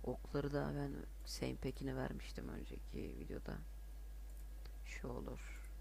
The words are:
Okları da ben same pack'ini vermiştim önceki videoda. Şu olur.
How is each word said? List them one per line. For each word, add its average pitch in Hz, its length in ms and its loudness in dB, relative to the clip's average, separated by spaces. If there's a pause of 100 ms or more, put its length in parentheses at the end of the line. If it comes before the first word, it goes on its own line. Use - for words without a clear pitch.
Okları 139 500 2
da 143 220 6
ben 143 180 2 (320)
same 127 300 2
pack'ini 135 400 2
vermiştim - 540 2
önceki - 500 -2 (200)
videoda. - 380 -2 (1300)
Şu - 220 -2
olur. - 640 -2 (120)